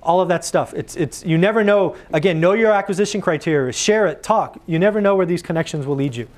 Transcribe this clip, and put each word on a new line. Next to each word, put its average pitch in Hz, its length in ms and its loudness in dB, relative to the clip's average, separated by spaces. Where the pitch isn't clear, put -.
all 175 200 2
of 175 80 0
that 170 160 -2
stuff. - 280 -2
It's, - 220 -10
it's, - 300 -6
you 160 120 2
never 214 260 2
know. 202 320 2
Again, 160 260 2
know 175 140 4
your 220 180 4
acquisition 202 500 0
criteria, 147 520 0
share 208 340 2
it, - 160 -6
talk. 202 420 -2
You 160 140 -2
never 208 220 2
know 196 140 2
where 190 100 2
these 170 160 -2
connections 160 440 -4
will 139 100 -2
lead 139 200 -2
you. 117 120 -8